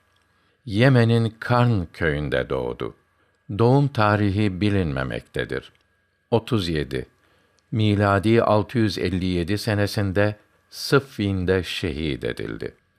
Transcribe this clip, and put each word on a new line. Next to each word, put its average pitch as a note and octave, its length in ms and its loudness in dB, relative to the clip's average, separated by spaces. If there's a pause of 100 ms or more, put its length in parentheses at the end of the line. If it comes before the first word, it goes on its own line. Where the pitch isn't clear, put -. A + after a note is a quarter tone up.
(640)
Yemen'in A#2 760 2
Karn A#2+ 520 2
köyünde C#2+ 580 -2
doğdu. B1 460 -6 (640)
Doğum C3 300 4
tarihi G#2 720 0
bilinmemektedir. C2+ 1120 -4 (580)
Otuz G#2+ 380 -2
yedi, C2+ 380 -4 (680)
miladi G#2 680 4
altı G#2+ 360 0
yüz A2 200 0
elli F#2 280 -2
yedi F2+ 320 -2
senesinde G2+ 760 0 (340)
Sıffin'de F#2+ 920 0
şehit D2+ 640 -4
edildi. A1 500 -8 (240)